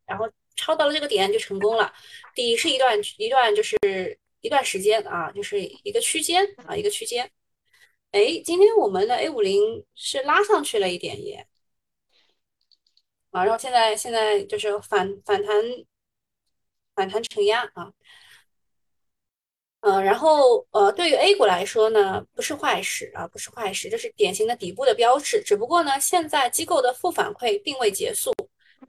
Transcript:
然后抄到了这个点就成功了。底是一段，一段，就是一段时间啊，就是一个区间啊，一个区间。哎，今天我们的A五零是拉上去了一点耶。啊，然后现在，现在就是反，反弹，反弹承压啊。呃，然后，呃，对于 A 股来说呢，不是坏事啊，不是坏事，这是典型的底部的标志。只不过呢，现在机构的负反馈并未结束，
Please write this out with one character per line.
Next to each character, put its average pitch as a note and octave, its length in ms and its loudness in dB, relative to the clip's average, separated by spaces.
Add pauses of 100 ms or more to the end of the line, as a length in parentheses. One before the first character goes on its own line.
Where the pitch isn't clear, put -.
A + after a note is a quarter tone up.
然 F#3 100 -10
后 A3 140 -6 (240)
抄 - 220 -2
到 D#4 100 2
了 D4 60 0
这 D4+ 80 -2
个 C#4+ 80 -4
点 G3+ 240 0
就 G#3+ 80 -2
成 G3 180 -8
功 G#3+ 180 0
了。 - 160 0 (440)
底 A#3 200 -2
是 D#4 140 -2
一 C4 80 0
段， B3+ 180 2 (220)
一 G#4+ 100 -4
段， A#3+ 240 2
就 G#3 120 0
是 - 120 -4 (680)
一 - 60 -6
段 C4 160 0
时 - 160 -6
间 G#3+ 280 2
啊， E3+ 240 -8
就 G3+ 100 -10
是 G3+ 180 -6 (220)
一 G3+ 80 -10
个 A3+ 100 -2
区 - 220 -2
间 F4 240 0 (180)
啊， - 120 -10
一 G#4 60 -6
个 G4+ 60 -2
区 D4 160 -6
间。 A#3+ 240 -6 (840)
哎， A#3 320 2
今 F4 140 -2
天 G#4+ 180 8
我 C4+ 120 4
们 F#3+ 180 0
的 A#3+ 100 0
A D#4+ 140 -2
五 B3+ 100 -4
零 G4+ 440 0 (100)
是 - 280 -8
拉 D#4 200 4
上 G4+ 220 0
去 A3 160 -4
了 F#3+ 80 0
一 F3 100 -6
点 C#3 260 -10
耶。 - 220 -14 (1800)
啊， F#3 140 -2
然 G#3+ 80 2
后 A3+ 60 0
现 B3+ 140 -10
在， A3+ 220 4
现 - 180 -8
在 A3 320 2
就 G#3+ 140 -6
是 G#3 220 -4
反， - 440 -4
反 G3+ 160 0
弹， G#3 240 0 (1300)
反 F#3+ 140 -4
弹 G#3 140 -4
承 G#3 220 -2
压 A3+ 300 0
啊。 F3 180 -16 (1900)
呃， G3 240 2
然 G3 160 2
后， C#4+ 540 4
呃， G4+ 180 4
对 F4 180 0
于 C#4+ 60 2
A G4 220 4
股 - 80 2
来 F3+ 200 2
说 - 260 2
呢， F#3+ 300 2 (140)
不 - 80 -8
是 - 100 -6
坏 C#4+ 300 -2
事 - 320 -8
啊， E3+ 140 -10
不 - 100 -20
是 - 100 -12
坏 G#3 240 -8
事， - 160 -8
这 A3 80 -6
是 A#3 200 -8
典 G3 180 2
型 G#3+ 120 -2
的 A#3+ 100 -2
底 F3+ 160 -10
部 B3+ 120 -4
的 B3 80 6
标 A#3 260 4
志。 A3+ 220 -2
只 G#3 160 0
不 G3+ 80 -2
过 E4 200 2
呢， C#4 160 -2
现 E4 280 0
在 C4+ 220 0
机 E4 140 -4
构 E4 180 0
的 B3 100 2
负 F4+ 200 -4
反 - 200 -4
馈 G#3+ 300 -4
并 C#4 160 -8
未 A3 140 0
结 - 200 -4
束， - 200 -4 (560)